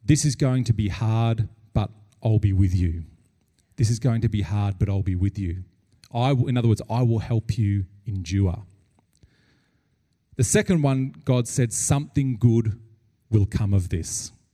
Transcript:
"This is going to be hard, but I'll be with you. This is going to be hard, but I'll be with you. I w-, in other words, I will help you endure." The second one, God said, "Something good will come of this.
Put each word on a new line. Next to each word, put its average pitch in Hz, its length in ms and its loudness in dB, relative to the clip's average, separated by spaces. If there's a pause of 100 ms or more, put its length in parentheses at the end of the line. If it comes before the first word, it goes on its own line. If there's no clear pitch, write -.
"This 151 200 2
is 139 100 0
going 127 300 0
to 117 80 0
be 104 160 0
hard, 113 600 0 (240)
but 107 180 -2 (320)
I'll 110 180 2
be 101 120 0
with 95 220 2
you. 85 300 -2 (720)
This 113 140 0
is 117 80 -2
going 113 240 0
to 117 60 0
be 104 140 -2
hard, 101 360 -2
but 92 100 0
I'll 98 140 -2
be 95 120 -2
with 95 240 -2
you. 92 260 -6 (480)
I 123 180 0
w-, 131 180 2
in 123 80 0
other 117 120 2
words, 107 220 2
I 120 120 0
will 113 180 2
help - 360 -2
you 101 300 0 (180)
endure." 95 600 -2 (1700)
The 127 100 0
second 190 380 2
one, 135 320 0 (100)
God 123 240 2
said, 120 240 0
"Something 139 680 -2
good 113 400 2 (520)
will 107 160 4
come 98 260 -2
of 92 160 2
this. - 440 -6 (220)